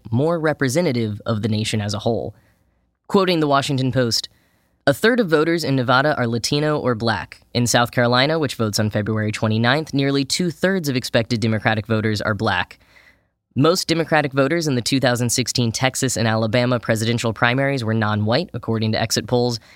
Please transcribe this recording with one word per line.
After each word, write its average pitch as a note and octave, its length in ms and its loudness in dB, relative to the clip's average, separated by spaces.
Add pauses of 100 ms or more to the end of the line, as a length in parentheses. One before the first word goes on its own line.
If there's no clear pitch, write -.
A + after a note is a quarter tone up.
(120)
more D#3 260 2
representative C3+ 880 0
of G#2+ 160 -2
the A2 60 0
nation G#2+ 320 -2
as G2+ 140 -4
a G#2 40 -6
whole. G2+ 340 -4 (760)
Quoting F3+ 320 2
the D3+ 80 2
Washington C3+ 420 0
Post, A#2+ 380 -2 (580)
"A C#3+ 80 4
third A#3 240 2
of A3+ 100 2
voters D#3+ 360 2
in C3+ 100 0
Nevada C3 420 2
are B2 120 0
Latino D3 500 0
or B2 160 -2
Black. A2 460 -4 (140)
In A#2+ 120 2
South A#2+ 240 2
Carolina, B2+ 480 2
which C#3+ 160 -2
votes G#2+ 240 0
on G#2+ 100 0
February G#2+ 440 -2
twenty-ninth, A#2 600 0
nearly C#3 320 0
two-thirds F3+ 640 -2
of C3 60 0
expected A#2+ 460 -2
Democratic A2 480 0
voters A2 340 0
are - 100 -2
Black. G2 460 -2 (760)
Most D#3+ 320 2
Democratic D#3 440 0
voters C#3+ 360 0
in C3+ 80 0
the B2 40 0
two C3+ 200 0
thousand B2 300 0
sixteen A#2 420 0
Texas C3 440 -2
and A2+ 120 0
Alabama A#2 500 0
presidential A2+ 540 0
primaries C3 500 0
were A2 100 -2
non-white, G#2+ 640 0
according A2 380 -2
to G#2+ 80 0
exit - 260 -2
polls, A#2+ 320 0 (180)